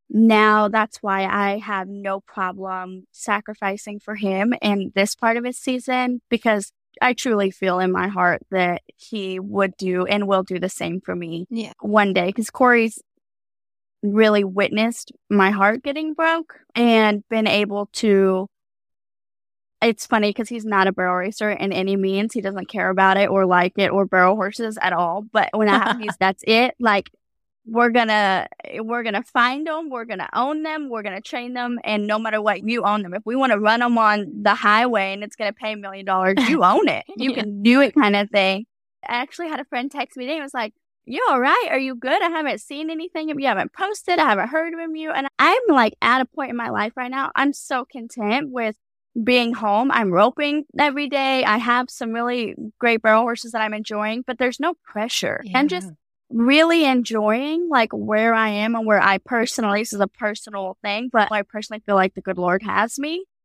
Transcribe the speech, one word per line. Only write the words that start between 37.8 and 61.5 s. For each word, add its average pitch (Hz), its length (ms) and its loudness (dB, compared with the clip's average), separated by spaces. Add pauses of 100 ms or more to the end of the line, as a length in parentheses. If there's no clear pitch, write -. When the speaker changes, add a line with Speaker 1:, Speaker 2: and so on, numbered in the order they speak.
Speaker 1:
it, 254 120 2
kind 208 220 4
of 202 140 0
thing. 196 360 0 (420)
I 233 80 -4
actually 302 320 -8
had 302 120 -8
a 285 60 -10
friend 262 260 -6
text 285 240 -8
me 254 80 -10
today 277 120 -6
and 311 80 -8
was 277 100 -16
like, 220 200 -6 (300)
"You 285 240 -6
all 269 120 2
right? 339 300 2
Are - 80 0
you 262 160 -4
good? 262 280 -2
I 349 80 0
haven't 294 300 -4
seen 311 300 -10
anything. 320 380 -8
You 285 180 -4
haven't 208 260 0
posted. 381 460 -4
I 311 100 4
haven't 214 200 0
heard 320 260 -4
from 330 220 -10
you." 311 140 -8
And 277 180 -4 (100)
I'm, 349 300 4
like, 254 340 4
at 247 180 2
a 254 60 0
point 269 240 -8
in 240 60 -6
my 240 140 -6
life 214 260 -4
right 247 140 -8
now, 262 240 -4
I'm 277 180 2
so 262 320 -6
content 240 640 -4
with 233 260 -4 (460)
being 240 300 2
home. 226 380 0
I'm 226 200 2
roping 285 540 2 (140)
every 285 300 0
day. 269 360 0
I 214 140 2
have 247 320 -2
some 226 220 -8
really 240 420 -4 (240)
great 233 240 0
barrel 220 200 6
horses 233 300 -4
that 233 80 -4
I'm 214 140 -2
enjoying, 214 520 -6
but 247 120 -6
there's 247 200 -2
no 330 160 -2 (100)
pressure. - 600 -4 (100)
I'm 269 140 4
just 359 200 -4
Speaker 2:
Yeah. 165 40 -16 (380)
Speaker 1:
really 302 560 4
enjoying, 247 840 0
like, 247 240 2
where 214 400 0
I 220 160 2
am 214 260 -2
and 226 120 -4
where 208 160 4
I 196 160 4
personally, 220 640 -2
this 233 100 -8
is 202 80 -4
a 196 80 2
personal 208 720 -8
thing, 220 320 -6
but 214 180 4
I 208 120 -2
personally 214 420 -10